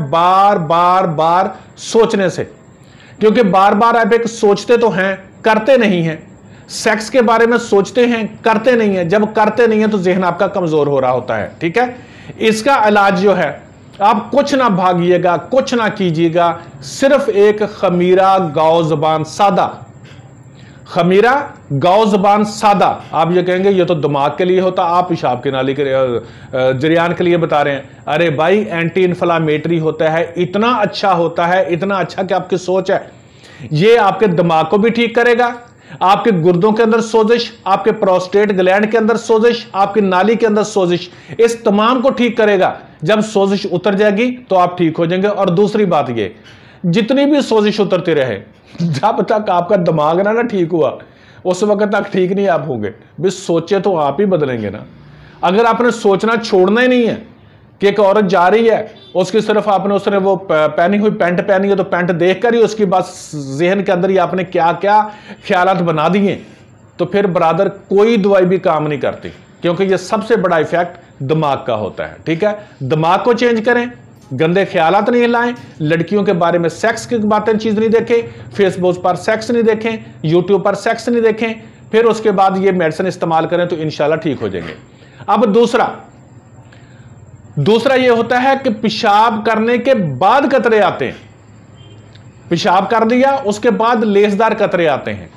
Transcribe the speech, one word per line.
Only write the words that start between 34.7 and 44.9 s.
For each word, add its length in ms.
भी 120
ठीक 260
करेगा, 380
आपके 300
गुर्दों 400
के 120
अंदर 180
सोजिश, 500
आपके 240
prostate 600
gland 400
के 60
अंदर 200
सोजिश, 580
आपकी 260
नाली 340
के 100
अंदर 180
सोजिश, 460
इस 260
तमाम 360
को 80
ठीक 280
करेगा। 400
जब 180
सोजिश 440
उतर 300
जाएगी 340
तो 60
आप 220
ठीक 200